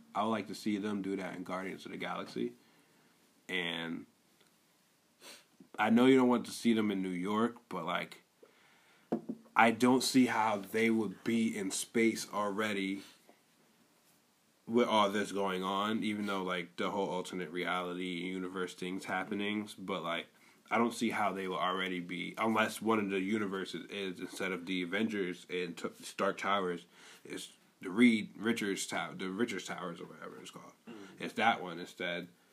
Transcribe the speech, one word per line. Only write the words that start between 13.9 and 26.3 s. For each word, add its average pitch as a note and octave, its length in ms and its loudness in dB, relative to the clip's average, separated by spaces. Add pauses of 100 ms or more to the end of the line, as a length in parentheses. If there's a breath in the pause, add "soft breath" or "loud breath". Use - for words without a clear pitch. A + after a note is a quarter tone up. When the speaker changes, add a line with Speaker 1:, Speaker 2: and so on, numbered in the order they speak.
Speaker 1:
with A#2 220 4
all G#2 220 6
this G2 220 0
going F#2+ 320 0
on, G2 400 0
even G#2 220 -2
though, G2 160 -2
like, F2+ 340 -4
the G2 140 -2
whole G2 180 -2
alternate F2+ 420 -4
reality F2+ 540 -2
universe F#2 720 -6
thing's F#2 300 -6
happenings, G#2 760 -4
but, F#2 240 -4
like, E2 240 -4 (440 soft breath)
I G#2+ 80 2
don't A#2 160 2
see A2 160 0
how G2+ 220 0
they F#2+ 160 -4
will F2+ 100 -2
already F#2 400 0
be, F2+ 400 -6
unless A2 420 2
one G#2+ 200 4
of G2 100 -2
the G2 80 0
universes F#2+ 720 -2
is, F#2+ 300 -6
instead F#2 320 -4
of E2+ 140 -6
the F#2 160 0
Avengers G2 680 -2
and F2 260 -4
T-, - 120 -6 (140)
Stark - 360 -2